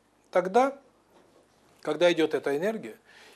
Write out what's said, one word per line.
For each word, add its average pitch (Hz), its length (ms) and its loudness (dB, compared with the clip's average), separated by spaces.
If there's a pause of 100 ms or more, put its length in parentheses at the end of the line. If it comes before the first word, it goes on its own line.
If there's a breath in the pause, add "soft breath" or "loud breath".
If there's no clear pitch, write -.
(300)
Тогда, 226 480 0 (1040)
когда 156 300 2
идёт 160 220 0
эта 143 220 -2
энергия, 175 400 -6 (400 soft breath)